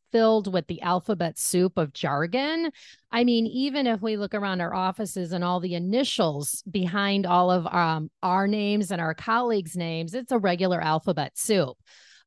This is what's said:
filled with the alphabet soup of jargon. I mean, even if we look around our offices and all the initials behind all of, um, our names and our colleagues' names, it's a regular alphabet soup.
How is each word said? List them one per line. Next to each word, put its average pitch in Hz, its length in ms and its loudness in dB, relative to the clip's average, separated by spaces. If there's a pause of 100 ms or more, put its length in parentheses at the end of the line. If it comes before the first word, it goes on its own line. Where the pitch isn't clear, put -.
(120)
filled 220 400 4
with 180 160 0
the 170 140 -8
alphabet 175 560 -2
soup 180 400 0
of 156 140 0
jargon. 254 800 -2 (400)
I 240 140 2
mean, 233 200 4
even 262 420 -2
if 220 140 0
we 220 140 -2
look 202 180 -4
around 196 280 -2
our 170 120 -4
offices 185 600 -4
and 175 100 -2
all 180 160 0
the 175 160 -4
initials 175 960 0
behind 196 560 0
all 180 260 4
of, 175 160 2
um, 160 420 0 (140)
our 190 240 2
names 208 440 0
and 170 100 -2
our 160 120 -2
colleagues' 220 600 -2
names, 165 380 -4
it's 254 180 -8
a 254 60 4
regular 180 420 2
alphabet 156 580 0
soup. 170 380 0 (520)